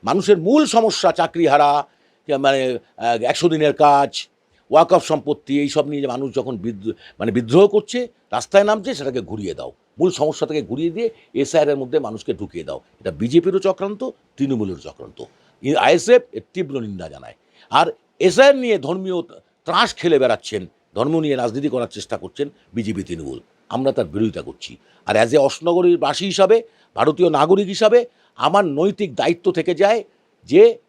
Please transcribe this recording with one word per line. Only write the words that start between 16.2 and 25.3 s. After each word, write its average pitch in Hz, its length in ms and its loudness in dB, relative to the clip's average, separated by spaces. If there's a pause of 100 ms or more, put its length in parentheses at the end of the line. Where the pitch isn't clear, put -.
এর 110 100 -12 (120)
তীব্র 139 260 -6
নিন্দা 95 300 -10
জানায়। 65 240 -20 (360)
আর 165 180 2 (320)
এসআইআর 226 360 6
নিয়ে 240 220 0
ধর্মীয় 180 440 -4 (440)
ত্রাস 190 300 0
খেলে 165 240 2
বেড়াচ্ছেন, 110 460 -2 (300)
ধর্ম 147 240 0
নিয়ে 147 160 -2
রাজনীতি 127 340 -4
করার 123 180 -4
চেষ্টা 104 300 -10
করছেন 139 320 -10 (240)
বিজেপি 101 300 -6
তৃণমূল, 76 360 -10 (300)
আমরা 131 220 -2
তার 110 140 -4
বিরোধিতা 92 360 -4
করছি। - 360 -18 (280)
আর 104 100 0
as 117 200 4